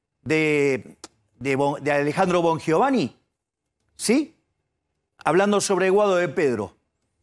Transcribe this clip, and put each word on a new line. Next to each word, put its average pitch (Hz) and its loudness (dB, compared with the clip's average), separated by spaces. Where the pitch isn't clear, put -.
de, 147 0
de 135 -2
Bon-, 143 -2
de 143 -2
Alejandro 170 0
Bongiovanni, 165 0
¿sí? 269 -2
Hablando 196 2
sobre 190 0
Guado 202 2
de 175 0
Pedro. 131 -2